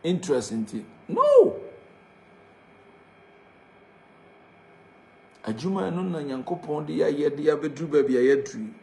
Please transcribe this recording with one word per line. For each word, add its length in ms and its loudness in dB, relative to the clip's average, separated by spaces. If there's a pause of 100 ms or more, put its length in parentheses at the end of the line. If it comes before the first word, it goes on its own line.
interest 500 -2
nti. 300 -6 (260)
No. 460 6 (4000)
Adwuma 460 -4
no 100 -4
na 160 -4
Nyankopɔn 680 -6
de 120 -6
yɛayɛ 380 0
de 80 -8
yɛabɛduru 420 -2
baabi 300 2
a 40 4
yɛaduru 380 2
yi. 240 -12